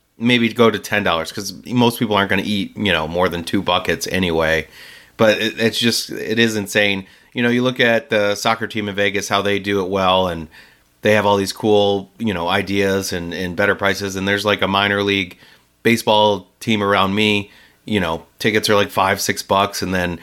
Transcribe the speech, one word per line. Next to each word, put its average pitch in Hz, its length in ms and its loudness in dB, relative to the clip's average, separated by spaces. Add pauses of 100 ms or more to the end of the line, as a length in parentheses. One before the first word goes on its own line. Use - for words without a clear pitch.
(180)
maybe 117 340 2
go 113 180 4
to 101 80 -2
ten 104 260 -2
dollars, 82 280 -2
'cause 95 220 -10 (120)
most 120 320 2
people 104 180 0
aren't 98 120 2
gonna 98 160 0
eat, 101 320 -4
you 104 160 0
know, 80 160 0
more 87 220 0
than 85 140 -6
two 98 180 -2
buckets 87 480 -2
anyway. 80 560 0 (520)
But 107 220 4
it, 107 200 -4
it's 113 180 0
just, 117 320 0
it 110 280 -2
is 113 180 2
insane. 101 500 0 (260)
You 123 100 -4
know, 120 80 2
you 123 120 0
look 127 160 -2
at 117 320 2
the 104 240 2
soccer 110 320 -2
team 104 220 -6
in 98 80 -6
Vegas, 101 320 -2
how 101 120 0
they 101 180 0
do 101 260 -2
it 90 40 -6
well, 92 380 2
and 82 220 -6 (540)
they 107 100 4
have 104 140 4
all 101 100 4
these 98 160 -2
cool, 101 680 2
you 110 160 -2
know, 85 140 -4
ideas 98 640 0
and, 85 200 -6
and 90 220 -6
better 101 200 2
prices. 98 420 -2
And 95 100 -4
there's, 101 180 0
like, 101 180 0
a 95 60 0
minor 101 340 0
league 98 340 -2 (460)
baseball 107 680 2 (120)
team 107 220 0
around 98 320 2
me, 104 360 0 (340)
you 104 160 0
know, 82 240 -4 (140)
tickets 107 320 0
are, 107 40 4
like, 101 160 2
five, 95 300 0
six - 220 -6
bucks, 98 400 0
and 92 120 -4
then 87 280 -2